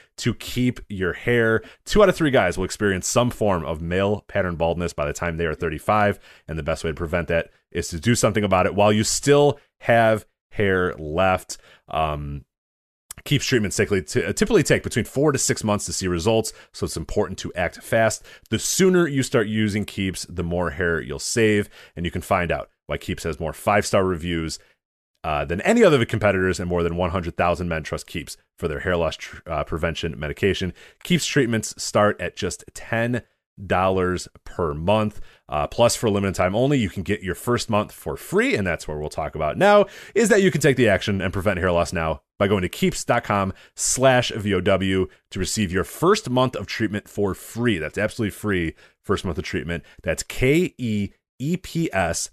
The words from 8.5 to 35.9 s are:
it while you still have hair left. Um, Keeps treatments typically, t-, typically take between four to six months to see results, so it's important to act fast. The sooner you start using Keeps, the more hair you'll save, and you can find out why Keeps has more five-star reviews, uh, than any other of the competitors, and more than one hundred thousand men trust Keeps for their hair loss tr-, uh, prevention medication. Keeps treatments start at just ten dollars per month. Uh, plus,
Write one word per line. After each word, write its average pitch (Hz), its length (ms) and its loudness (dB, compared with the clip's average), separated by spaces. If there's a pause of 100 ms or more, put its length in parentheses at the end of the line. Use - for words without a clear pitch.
it 82 100 -2
while 101 160 6
you 107 140 2
still 143 560 4 (200)
have 113 440 4 (280)
hair 92 420 2
left. 90 640 0 (300)
Um, 73 580 -4 (800)
Keeps - 200 0
treatments 107 320 0
typically, 101 240 2
t-, - 220 -2 (100)
typically 208 300 2
take - 200 2
between - 220 -2
four 147 280 0
to 127 60 0
six - 240 -2
months 104 220 0
to - 80 -8
see 95 160 -4
results, 104 460 0 (180)
so - 140 -6
it's - 100 -6
important 92 440 -4
to 90 120 -10
act 85 300 -4
fast. 113 420 0 (240)
The 110 100 0
sooner 180 480 4
you 139 160 0
start 113 260 0
using 107 360 0
Keeps, 95 460 -4
the 90 120 -6
more 85 280 -2
hair 85 280 0
you'll 69 200 -8
save, 107 500 2 (260)
and 85 120 -6
you 85 40 -6
can 87 120 -6
find 87 280 0
out 67 200 -4 (160)
why 73 100 -6
Keeps - 260 -8
has 80 160 -4
more 78 140 -6
five-star 104 520 2
reviews, 82 540 -2 (640)
uh, 73 220 -2
than 85 160 -4
any 233 240 4
other 156 120 8
of 120 40 4
the 117 60 0
competitors, 92 520 2
and 90 100 -6
more 87 140 0
than 85 140 0
one 90 140 0
hundred 87 260 -4
thousand 87 320 0
men 80 140 -4
trust - 240 -8
Keeps - 320 -10 (200)
for 87 100 -4
their 71 120 -6
hair 90 160 0
loss 80 200 0
tr-, - 300 -14
uh, 76 180 -4
prevention 80 540 -4
medication. 87 540 -2 (320)
Keeps 175 220 0
treatments 117 540 0
start 104 420 2
at 87 140 -8
just - 360 -6
ten 117 500 -2 (420)
dollars 92 600 0 (180)
per 82 280 -4
month. 104 480 0 (280)
Uh, 73 180 -2
plus, 117 280 2